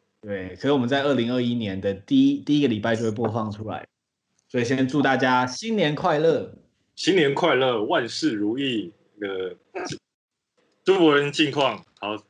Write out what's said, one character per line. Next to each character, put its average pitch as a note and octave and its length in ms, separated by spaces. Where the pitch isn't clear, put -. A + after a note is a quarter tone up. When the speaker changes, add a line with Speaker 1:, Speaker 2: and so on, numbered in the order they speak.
Speaker 1:
对， F#2+ 360
所 C3 120
以 C#3+ 40
我 D3 40
们 A#2+ 120
在 C#3 140
二 C#3+ 100
零 A#2+ 200
二 B2+ 60
一 A#2+ 160
年 G2+ 240
的 G2 140
第 C3+ 380
一， C#3 100
第 D3 180
一 - 20
个 C#3 60
礼 A2 140
拜 A2+ 120
就 A2+ 120
会 A2 60
播 A2 200
放 A2 180
出 G#2+ 200
来， E2+ 180
所 B2 100
以 A#2 60
先 C3 200
祝 C#3 160
大 C3+ 140
家 B2+ 320
新 A3 300
年 D3+ 180
快 D#3 240
乐。 C#3 340
Speaker 2:
新 F3+ 200
年 C#3 180
快 D3+ 220
乐， B2+ 300
万 C3+ 240
事 D3 240
如 G#2+ 260
意。 A2+ 320
呃， F#2+ 340
中 F#3+ 160
国 D3+ 180
人 C#3+ 140
近 D3 180
况， B2 360
好 G#2 160